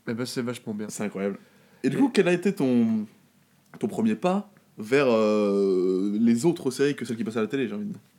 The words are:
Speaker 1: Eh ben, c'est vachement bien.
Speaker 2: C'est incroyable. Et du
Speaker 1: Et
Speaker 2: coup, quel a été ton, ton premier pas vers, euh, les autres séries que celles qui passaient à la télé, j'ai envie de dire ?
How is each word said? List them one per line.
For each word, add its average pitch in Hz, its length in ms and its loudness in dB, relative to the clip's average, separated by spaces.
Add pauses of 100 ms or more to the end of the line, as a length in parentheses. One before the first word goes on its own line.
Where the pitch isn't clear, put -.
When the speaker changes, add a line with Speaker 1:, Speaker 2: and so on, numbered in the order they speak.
Speaker 1:
Eh 120 60 -4
ben, 120 120 -6
c'est 123 180 -6
vachement 120 320 -8
bien. 107 140 -8
Speaker 2:
C'est - 140 -8
incroyable. 98 360 -4 (440)
Et 131 60 2
du 139 80 -2
Speaker 1:
Et - 20 2
Speaker 2:
coup, 269 140 4
quel 175 140 4
a 180 60 4
été 185 200 0
ton, 117 540 2 (720)
ton 117 80 -2
premier 110 260 0
pas 185 380 -2 (260)
vers, 131 320 2
euh, 101 1080 2
les 117 260 4
autres 156 260 0
séries 143 240 0
que 127 100 -10
celles 117 120 -6
qui 113 60 -4
passaient 110 160 -4
à 107 40 0
la 107 40 -2
télé, 131 200 -2
j'ai 104 60 -8
envie 104 120 -6
de 107 60 -8
dire ? - 100 -14 (180)